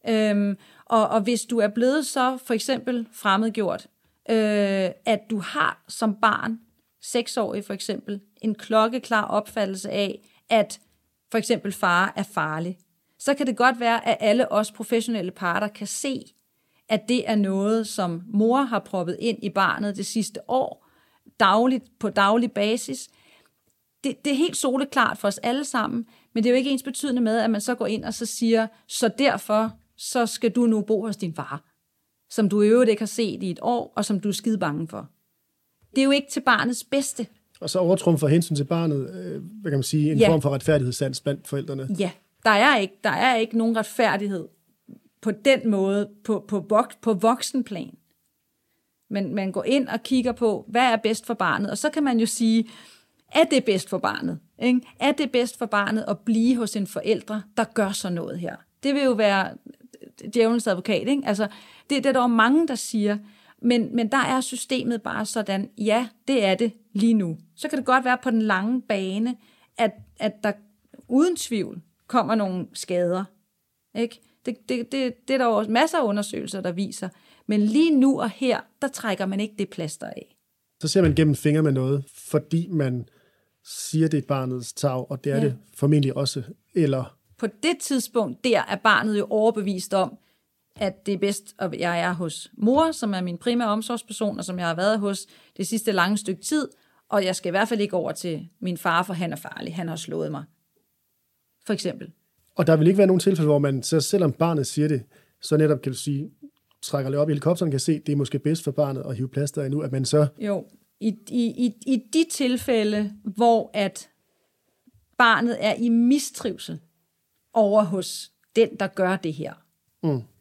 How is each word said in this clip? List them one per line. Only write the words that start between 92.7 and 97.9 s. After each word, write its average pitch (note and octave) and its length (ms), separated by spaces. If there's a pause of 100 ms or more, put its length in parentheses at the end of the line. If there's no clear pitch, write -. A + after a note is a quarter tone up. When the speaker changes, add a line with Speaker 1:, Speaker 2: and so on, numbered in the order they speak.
Speaker 1:
som A3 220
er F#3 80
min F3 160
primære A#3+ 320
omsorgsperson, G#3+ 680
og - 80
som F3+ 140
jeg F3 80
har E3 80
været G3+ 240
hos G3 260 (320)
det G3+ 100
sidste A3 240
lange G3 260
stykke G3 240
tid, D4+ 260 (420)
og G3 160
jeg F#3 100
skal - 140
i - 20
hvert G3 160
fald A3+ 140
ikke G3+ 140